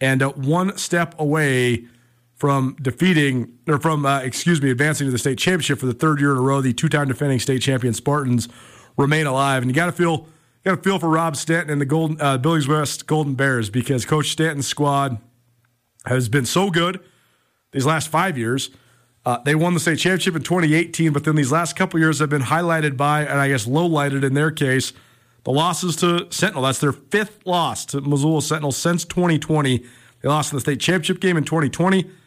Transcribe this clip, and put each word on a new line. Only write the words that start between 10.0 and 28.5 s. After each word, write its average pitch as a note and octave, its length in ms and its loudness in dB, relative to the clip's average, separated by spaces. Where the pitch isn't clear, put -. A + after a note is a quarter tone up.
you G3 60 0
gotta F3 120 -2
feel F#3+ 160 2
for E3 120 0
Rob D#3+ 260 0
Stanton D#3+ 340 -2
and C#3+ 100 0
the C#3+ 60 0
Golden, D#3 340 0
uh, C#3 180 2
Billings D3+ 280 2
West D3+ 400 -2
Golden D3+ 280 0
Bears, B2+ 340 0
because B2 380 -2
Coach D3+ 240 0
Stanton's D#3 360 -2
squad C#3 520 -2
has B2 240 0
been C3 160 0
so F#3+ 240 2
good F3 280 0
these C3+ 120 -2
last D#3 240 0
five E3 300 0
years. A#2+ 320 -4
Uh, B2 180 0
they C#3+ 100 2
won E3+ 200 2
the D#3+ 60 -2
state D#3+ 180 0
championship F3+ 360 0
in D3+ 80 -4
twenty E3 300 2
eighteen, E3 400 2
but C#3 120 -2
then D#3 120 2
these C#3 160 0
last D#3+ 240 0
couple F#3 240 0
years D#3 200 2
have D3+ 100 0
been C#3+ 100 0
highlighted D#3 560 0
by, D3 240 2
and C#3 180 -2
I C#3 100 2
guess B2+ 180 -2
lowlighted C#3+ 580 0
in C3 80 0
their D3+ 180 2
case, C3 440 -2
the B2 60 -4
losses E3 460 0
to F3 340 0
Sentinel. E3 320 -2
That's C3+ 160 0
their C#3 140 0
fifth - 540 -4
loss E3+ 400 -2
to C#3 140 -6
Missoula C#3+ 400 0
Sentinel D3 320 -2